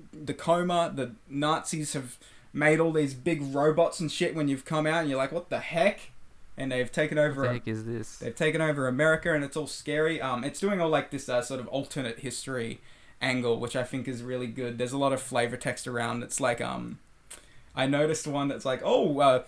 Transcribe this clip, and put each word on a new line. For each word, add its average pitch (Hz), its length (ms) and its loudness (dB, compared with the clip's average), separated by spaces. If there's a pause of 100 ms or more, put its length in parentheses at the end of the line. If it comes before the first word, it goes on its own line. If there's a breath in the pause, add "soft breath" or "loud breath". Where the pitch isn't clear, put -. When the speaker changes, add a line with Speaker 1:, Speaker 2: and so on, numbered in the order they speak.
(120)
Speaker 1:
the 139 220 -8
coma, 170 600 2
the 127 180 -4 (160)
Nazis 151 640 -2
have 127 220 -6 (360 loud breath)
made 156 280 6
all 165 120 4
these 147 220 2
big 156 280 0 (120)
robots 156 460 6
and 156 120 0
shit 175 240 0
when 151 120 0
you've 139 160 -2
come 156 220 0
out, 160 140 2
and 156 80 0
you're 135 100 0
like, 135 140 0
"What 175 180 -6
the 123 100 -2
heck?" 170 500 0 (460)
And 135 160 -4
they've 123 180 0
taken 151 280 0
over 147 240 2
Speaker 2:
What 131 60 2
the - 20 2
Speaker 1:
a - 40 0
Speaker 2:
heck 117 140 -6
is 110 160 -4
this? 113 340 -8
Speaker 1:
they've 123 160 -8
taken 156 260 0
over 143 280 2
America, 156 460 2
and 147 100 0
it's 139 120 -8
all 151 120 -2
scary. 156 520 -2
Um, 127 240 -2
it's 139 160 -6
doing 196 200 2
all, 165 80 2
like, 147 220 0
this, 139 180 -8
uh, 123 140 2
sort 127 180 -6
of 113 80 -10
alternate 131 520 -4
history 120 600 -6 (420 soft breath)
angle, 123 380 2
which 120 160 -4
I 123 80 0
think 123 240 -6
is 120 160 -8
really 127 240 -4
good. 120 300 -6
There's 123 140 -2
a 139 60 -2
lot 139 140 4
of 131 100 0
flavor 120 340 0
text - 300 -6
around. 120 380 -2
It's - 160 -4
like, 120 200 2
um, 123 380 -6 (800 loud breath)
I 131 100 2
noticed 151 400 2
one 139 220 0
that's 113 160 -6
like, 127 200 0
"Oh, 202 360 4
uh, 127 280 8